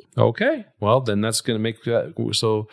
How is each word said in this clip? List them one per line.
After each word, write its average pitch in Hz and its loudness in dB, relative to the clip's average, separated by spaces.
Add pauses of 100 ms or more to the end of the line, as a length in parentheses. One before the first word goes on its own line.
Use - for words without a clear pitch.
(160)
Okay. 208 2 (120)
Well, 107 4
then 104 -2
that's 110 0
gonna 113 -2
make 113 -4
that. 117 -2 (200)
So, 110 0